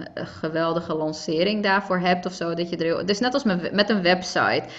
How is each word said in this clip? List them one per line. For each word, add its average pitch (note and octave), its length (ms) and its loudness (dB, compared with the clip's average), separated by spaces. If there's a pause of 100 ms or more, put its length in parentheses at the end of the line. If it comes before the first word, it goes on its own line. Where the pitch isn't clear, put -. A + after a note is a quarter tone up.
(140)
eh, - 120 -8
geweldige E3 680 -2
lancering D#3+ 680 0
daarvoor G3 360 2
hebt F3+ 260 2
of F#3 80 -6
zo, E3+ 200 -4
dat F3 160 -2
je F3 80 -4
er E3 60 0
heel, E3 140 2
het F#3 120 -2
is G3+ 100 0
net B3 140 0
als C#4 100 0
met, F3+ 280 0
met G#3 180 2
een G#3 120 2
website. E3+ 640 2 (140)